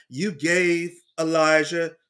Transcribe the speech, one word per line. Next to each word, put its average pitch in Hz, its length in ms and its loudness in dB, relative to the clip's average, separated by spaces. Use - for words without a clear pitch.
You 170 220 -4
gave 170 680 -2
Elijah 160 760 0